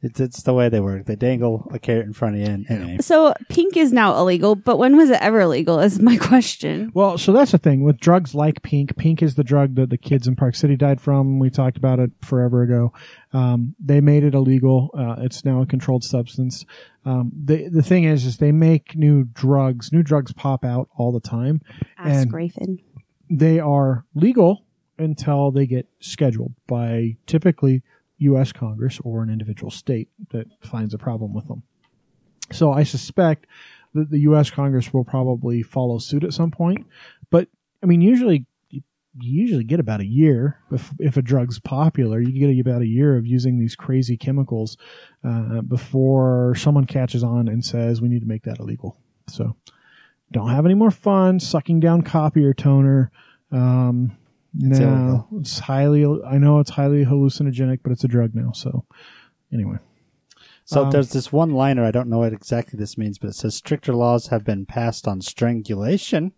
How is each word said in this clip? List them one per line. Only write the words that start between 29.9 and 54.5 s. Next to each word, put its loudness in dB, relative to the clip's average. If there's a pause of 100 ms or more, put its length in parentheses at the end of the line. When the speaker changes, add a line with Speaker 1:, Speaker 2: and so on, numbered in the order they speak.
Speaker 3:
that -10 (160)
finds -8
a -10
problem -8
with -10
them. -14 (880)
So 2
I 2
suspect -2 (460)
that -4
the 0
U 4
S 4
Congress -2
will -2
probably -4
follow -4
suit -4
at -6
some -2
point. -4 (440)
But, 2 (340)
I 0
mean, 6
usually, 2 (240)
you -16 (400)
usually -2
get -2
about -4
a -4
year. 2 (140)
If, -6
if -2
a 0
drug's -2
popular, -2
you -2
get 2
about -2
a -2
year 2
of -4
using 0
these -2
crazy -2
chemicals, -4 (440)
uh, -4
before 0
someone 2
catches -4
on 0
and -4
says, -4
"We -2
need -2
to -8
make -6
that -10
illegal." -12 (280)
So -8 (760)
don't -4
have 2
any 4
more 4
fun 2
sucking 0
down 4
copier 2
toner. 2 (400)
Um, 0 (420)